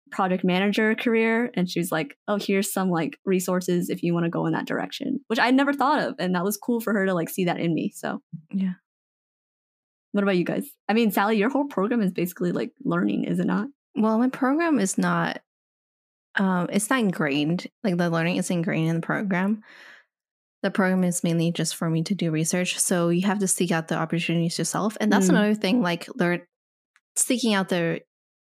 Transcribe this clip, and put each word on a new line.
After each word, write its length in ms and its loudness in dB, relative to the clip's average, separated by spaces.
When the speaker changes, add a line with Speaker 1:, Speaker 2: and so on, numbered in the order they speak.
Speaker 1:
project 340 0
manager 500 2
career. 600 0
And 160 0
she 100 -2
was 120 -2
like, 240 -4
"Oh, 120 0
here's 320 0
some, 180 0
like, 340 -2
resources 680 0
if 120 -6
you 120 2
wanna 160 0
go 160 -2
in 60 0
that 140 -2
direction," 640 -6
which 120 0
I 100 4
never 220 4
thought 280 2
of. 180 -4
And 160 0
that 100 0
was 120 -2
cool 240 -2
for 120 -2
her 140 0
to, 80 0
like, 160 -2
see 160 -2
that 140 0
in 140 0
me. 160 -2
So 320 -8
Speaker 2:
Yeah. 220 -2
Speaker 1:
what 100 2
about 140 2
you 80 4
guys? 240 -4
I 60 0
mean, 160 4
Sally, 260 2
your 140 2
whole 160 0
program 340 -2
is 120 0
basically, 400 -4
like, 200 -4
learning, 400 0
is 160 -2
it 60 0
not? 220 -2
Speaker 2:
Well, 220 2
my 100 2
program 500 0
is 200 0
not, 420 0
um, 360 0
it's 180 0
not 100 2
ingrained. 680 0
Like, 140 0
the 140 0
learning 260 0
is 140 -2
ingrained 400 0
in 60 0
the 100 -4
program. 560 -2
The 80 0
program 340 2
is 200 0
mainly 280 2
just 240 -4
for 140 -2
me 140 0
to 100 -2
do 160 -2
research. 480 -2
So 320 2
you 160 2
have 140 0
to 80 0
seek 220 0
out 180 -2
the 80 -2
opportunities 600 -2
yourself. 420 -2
And 120 2
that's 140 4
Speaker 1:
Mm. 40 4
Speaker 2:
another 240 4
thing, 280 2
like, 320 -2
learn, 280 0
seeking 380 2
out 140 2
the 320 0